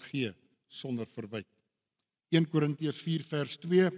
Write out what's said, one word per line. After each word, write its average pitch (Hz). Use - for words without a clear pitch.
gee 117
sonder 120
verwyte. 107
Een 165
Korintiërs 151
vier 165
vers 143
twee, 180